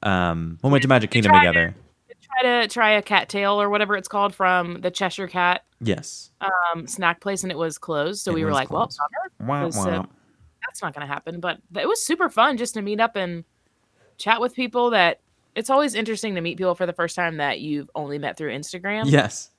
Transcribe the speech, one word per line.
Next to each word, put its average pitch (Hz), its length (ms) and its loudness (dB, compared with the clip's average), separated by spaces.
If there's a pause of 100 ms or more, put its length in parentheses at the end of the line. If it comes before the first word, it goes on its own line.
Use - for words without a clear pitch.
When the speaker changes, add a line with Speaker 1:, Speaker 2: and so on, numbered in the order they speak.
Speaker 1:
Um, 85 600 0
we 135 80 4
went 143 100 6
to 135 60 -2
Magic 120 240 4
Speaker 2:
We - 20 -12
Speaker 1:
Kingdom 104 200 6
Speaker 2:
tried 98 120 8
Speaker 1:
together. 82 300 2 (340)
Speaker 2:
to, - 60 -20 (260)
try 247 220 4
to 220 40 -2
try 220 260 2
a 208 100 4
cattail 202 580 0
or 202 80 2
whatever 208 260 0
it's 190 120 -6
called 202 260 0
from 180 480 0
the 180 80 0
Cheshire 185 380 -4
Cat, 180 360 0 (160)
Speaker 1:
Yes. - 520 -4 (100)
Speaker 2:
um, 175 460 -2
snack 170 340 0
place, 196 220 -4
and 185 80 -4
it 151 60 -6
was 160 200 -4
closed. 165 460 -4
So 190 80 -2
Speaker 1:
It 165 40 0
Speaker 2:
we 160 100 -2
were 156 40 0
Speaker 1:
was 147 60 0
Speaker 2:
like, 131 160 -2
"Well, 175 160 -2
Speaker 1:
closed. - 100 -16 (420)
Speaker 2:
bummer," 113 120 -8
Speaker 1:
Wah, 143 140 -2
Speaker 2:
'cause, 165 120 -4
uh, 95 140 0
Speaker 1:
wah. 92 140 -4 (600)
Speaker 2:
that's - 160 -12
not 160 140 -6
gonna 147 100 -10
happen. 143 340 -10
But 170 200 -6 (120)
th-, 170 120 -4
it - 40 0
was 427 160 0
super 330 260 0
fun 254 280 2
just 233 160 -4
to 220 80 -4
meet 208 180 -4
up 226 160 2
and 175 280 -4 (760)
chat 220 240 2
with 247 140 -2
people 240 340 0
that, 185 300 4 (360)
it's 220 140 -6
always 269 240 4
interesting 220 400 -4
to 175 80 -4
meet 170 160 -4
people 185 160 0
for 175 140 -2
the 175 60 -4
first 170 220 -2
time 170 220 -2
that 143 220 -2
you've 147 340 -6
only 143 240 -6
met 147 200 -6
through 151 140 -6
Instagram. 147 540 -6
Speaker 1:
Yes. 131 520 2